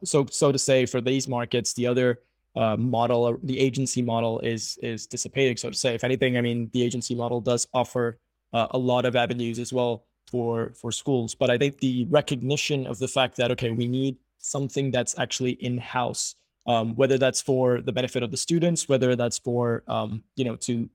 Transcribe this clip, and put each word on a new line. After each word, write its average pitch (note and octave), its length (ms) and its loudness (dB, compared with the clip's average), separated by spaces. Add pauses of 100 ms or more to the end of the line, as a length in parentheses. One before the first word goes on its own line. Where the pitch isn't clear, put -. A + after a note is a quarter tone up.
so, C#3+ 260 2
so C#3+ 220 4
to C3+ 60 0
say, C3 260 4
for B2 160 -2
these B2+ 260 0
markets, A#2+ 460 -2
the A#2+ 140 -2
other, B2 340 2 (360)
uh, A2 200 2
model, A#2+ 480 2
or A#2+ 180 0
the C3 160 -4
agency C3 440 0
model A#2 380 0
is, A2+ 420 -6
is A#2 240 -8
dissipating, B2+ 500 0
so - 140 -6
to - 60 -10
say. B2 180 0
If A#2 100 -4
anything, B2+ 320 2
I A#2+ 40 2
mean, A#2+ 320 -2
the B2 100 2
agency A#2+ 320 -2
model A#2+ 260 -2
does A#2+ 320 0
offer, A#2+ 460 -2 (340)
uh, A#2 180 0
a C3 80 0
lot B2 280 2
of B2 100 2
avenues A#2+ 420 0
as A#2+ 140 -8
well A#2+ 320 0 (260)
for, A#2 440 -2
for A2+ 180 -8
schools. B2 420 0
But B2+ 160 2
I B2 60 6
think C#3+ 220 0
the B2+ 320 0
recognition C#3 760 0
of G#2+ 120 -8
the B2+ 100 -2
fact B2+ 280 0
that, B2 160 2
okay, A#2+ 180 -2
we A#2+ 180 -2
need C3 280 -2 (280)
something C#3 460 -2
that's A#2+ 280 -2
actually B2+ 340 -2
in-house, B2 840 -4 (300)
um, A2+ 300 2
whether C3+ 200 4
that's B2+ 240 2
for B2+ 400 2
the A#2 120 -4
benefit B2 300 -2
of A#2 80 -4
the - 60 -6
students, E3+ 540 0
whether B2+ 260 4
that's A#2+ 220 -2
for, A#2+ 500 0
um, A2+ 340 -4 (140)
you C3 80 0
know, A#2 120 -2
to, A#2 380 -4